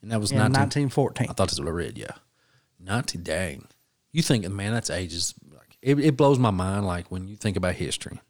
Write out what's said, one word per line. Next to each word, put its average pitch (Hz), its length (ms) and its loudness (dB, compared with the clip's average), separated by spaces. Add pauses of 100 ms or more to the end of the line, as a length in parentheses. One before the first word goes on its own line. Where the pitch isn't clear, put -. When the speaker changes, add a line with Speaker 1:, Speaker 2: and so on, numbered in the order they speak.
Speaker 1:
And 104 100 -14
that 113 100 0
was 101 100 -2
Speaker 2:
In 107 60 2
Speaker 1:
nineteen, 110 160 4
Speaker 2:
nineteen 135 360 2
fourteen. - 400 0
Speaker 1:
I - 40 -8
thought 95 160 2
that's 71 100 -4
what 71 80 -4
I 82 40 -2
read, 85 260 -6
yeah. - 140 -12 (680)
Nineteen, 92 440 -4
dang. 82 440 -4 (460)
You 165 80 0
think, 110 280 2
man, 101 240 -4
that's 113 160 -2
ages. 85 440 -4 (180)
Like, - 300 -20
it, 139 180 2
it 143 180 4
blows 143 220 6
my 117 120 4
mind, 95 340 0
like, 87 260 -4
when 92 160 -8
you 104 80 -14
think 101 220 -2
about 90 180 0
history. - 440 -6 (100)